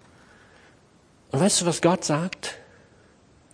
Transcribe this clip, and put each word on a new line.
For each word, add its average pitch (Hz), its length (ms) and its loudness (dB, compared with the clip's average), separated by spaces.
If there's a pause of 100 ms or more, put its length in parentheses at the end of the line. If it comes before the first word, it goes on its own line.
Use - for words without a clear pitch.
(1300)
Und 135 80 -2
weißt 190 220 2
du, 175 40 0
was 170 160 -2
Gott 180 240 2
sagt? 160 500 -4 (1000)